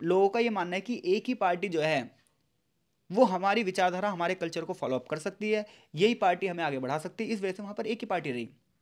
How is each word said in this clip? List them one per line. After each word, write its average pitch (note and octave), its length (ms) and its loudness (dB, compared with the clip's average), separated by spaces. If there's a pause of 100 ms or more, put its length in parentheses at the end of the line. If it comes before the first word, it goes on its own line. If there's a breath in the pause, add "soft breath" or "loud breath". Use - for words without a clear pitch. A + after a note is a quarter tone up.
लोगों F#3 260 4
का A#3 120 0
ये A#3 100 2
मानना F3+ 260 -2
है G3 40 -2
कि - 240 -8
एक G#3 240 2
ही B3+ 60 0
पार्टी F#3 340 0
जो E3 120 0
है D3+ 440 0 (880)
वो A#3+ 120 8
हमारी G3 380 2
विचारधारा, F#3 480 2
हमारे F3 240 0
कल्चर E3 300 -6
को F3 80 -6
फॉलो C3 220 -2
अप B2+ 140 -2
कर D#3 100 -4
सकती G#3 320 -4
है, G#3+ 160 0 (280 loud breath)
यही G#3 200 4
पार्टी F#3 320 2
हमें E3+ 180 -4
आगे C#3+ 140 -2
बढ़ा C3 200 -2
सकती F3 260 -8
है, G#3+ 60 -6
इस G#3+ 100 -4
वजह F#3+ 120 -2
से G3 100 -10
वहाँ G3+ 120 -12
पर A3 120 -6
एक A#3 120 -4
ही A#3 80 -10
पार्टी E3+ 260 -4
रही। A#2+ 160 -6 (340)